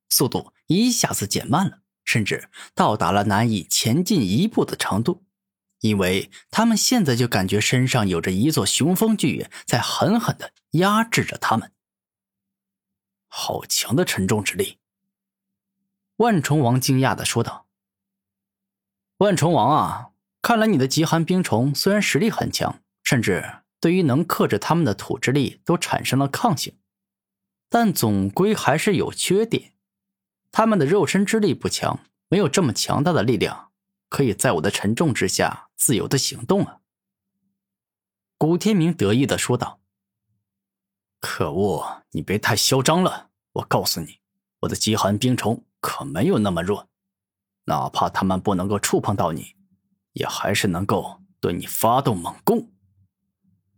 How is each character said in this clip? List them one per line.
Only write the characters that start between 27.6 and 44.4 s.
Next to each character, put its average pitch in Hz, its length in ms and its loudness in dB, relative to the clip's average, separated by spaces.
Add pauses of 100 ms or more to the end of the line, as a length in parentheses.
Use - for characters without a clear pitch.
但 233 240 4
总 98 360 2
归 202 240 2
还 139 240 0
是 190 180 0
有 90 160 0
缺 202 340 0
点。 - 280 -6 (800)
他 220 140 4
们 220 140 2
的 139 60 4
肉 175 200 2
身 196 200 0
之 220 140 0
力 208 140 2
不 - 140 -4
强， - 320 -4 (300)
没 165 80 2
有 196 100 2
这 190 140 2
么 139 100 2
强 107 320 -2
大 170 80 2
的 123 120 2
力 120 120 2
量， - 360 -4 (360)
可 - 160 -2
以 113 100 2
在 123 200 0
我 82 80 0
的 95 100 0
沉 107 240 -2
重 151 180 0
之 101 140 0
下 - 480 -2
自 - 200 0
由 90 120 0
地 143 100 0
行 - 280 -4
动 196 180 2
啊。” - 160 -8 (1600)
古 160 200 2
天 214 180 0
明 165 180 2
得 101 200 0
意 135 120 4
地 95 120 0
说 123 200 0
道。 - 240 -8 (1400)
“可 - 320 -6
恶， 90 600 -4
你 78 100 -6
别 92 160 -2
太 - 180 0
嚣 131 280 0
张 160 180 2
了！ - 300 -4 (220)
我 - 100 -6
告 110 200 -2
诉 - 160 -4
你， 78 200 -14 (400)